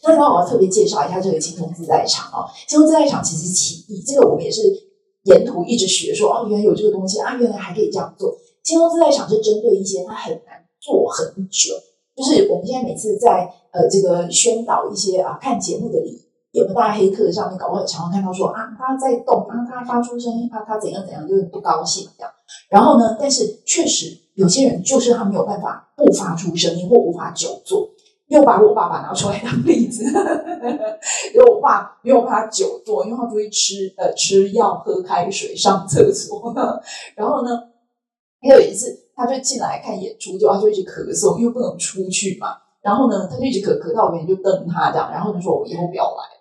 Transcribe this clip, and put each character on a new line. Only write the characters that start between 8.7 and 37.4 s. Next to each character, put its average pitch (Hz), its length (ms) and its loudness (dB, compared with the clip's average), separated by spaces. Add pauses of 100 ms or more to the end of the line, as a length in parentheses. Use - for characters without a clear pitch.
松 330 120 4
自 330 100 0
在 302 100 6
场 - 160 0
是 427 140 2
针 427 220 0
对 466 140 2
一 381 60 -4
些 381 220 -6
他 - 100 -16
很 - 160 -10 (140)
难 - 180 -20 (160)
做 - 300 0
很 - 400 -8
久， - 240 -2 (420)
就 269 80 -10
是 285 280 4
我 180 80 0
们 185 80 -8
现 254 120 -4
在 240 80 -6
每 - 80 -8
次 208 220 -4
在， 180 340 2 (200)
呃， - 180 2
这 196 140 2
个 175 280 0
宣 233 320 0
导 - 280 -4
一 208 40 -12
些 185 280 -2
啊， - 180 -6
看 240 180 -4
节 - 200 -6
目 - 100 -6
的 - 120 -2
礼 - 100 -8
仪， - 480 -10
有 - 60 4
没 196 40 -6
有 190 60 -6
大 226 140 2
家 208 100 -2
黑 190 100 4
客 202 240 0
上 202 160 -4
面 185 80 -12
搞 - 140 -6
不 - 60 -4
好 196 40 -4
也 180 60 -6
常 165 160 -8
常 170 100 -6
看 196 100 -2
到 190 80 -6
说， 185 180 -4
啊， - 280 -8
他 262 220 -6
在 262 220 -2
动， 208 280 0
啊， 240 180 -8
他 247 200 -12
发 240 160 -2
出 240 180 -8
声 240 180 -6
音， 240 140 -6
啊， 220 140 -12
他 214 120 -6
怎 185 120 -8
样 190 120 -10
怎 - 120 -14
样， 151 120 -12
就 190 100 -2
很 190 120 0
不 - 140 -12
高 - 200 0
兴 - 240 -6 (120)
这 - 40 -18
样。 - 80 -14 (380)
然 202 160 6
后 254 140 8
呢， 226 200 2
但 285 120 -2
是 - 340 -2
确 330 220 0
实 - 280 -4 (200)
有 190 120 2
些 247 220 4
人 175 140 -4
就 240 180 2
是 240 140 4
他 220 100 -6
没 196 100 -2
有 - 120 0
办 - 160 -6
法 - 340 -10
不 - 160 6
发 175 240 -4
出 165 180 -6
声 170 240 0
音 180 120 -8
或 240 80 4
无 175 120 2
法 - 200 -8
久 - 340 -8
坐， - 240 -4 (380)
又 285 160 6
把 240 180 8
我 208 140 8
爸 196 160 0
爸 160 100 -6
拿 - 140 -10
出 202 160 -4
来 - 120 -4
当 - 220 -4
例 - 240 4
子。 214 160 -8
<laughs> 302 1300 -4
因 466 80 8
为 480 140 12
我 - 80 -4
爸 - 400 0
没 240 80 -2
有 160 100 6
办 - 80 -2
法 - 200 -2
久 - 360 -4
坐， - 220 -4
因 220 40 -8
为 233 60 -8
他 247 80 -4
就 233 100 -8
会 208 140 -4
吃， 190 480 -4
呃， 180 160 -2
吃 196 400 2
药、 208 220 2
喝 185 260 -4
开 - 300 -4
水、 - 260 -8
上 - 320 0
厕 - 240 4
所。 - 420 -8 (260)
<laughs> - 360 -20
然 214 100 -4
后 247 160 -2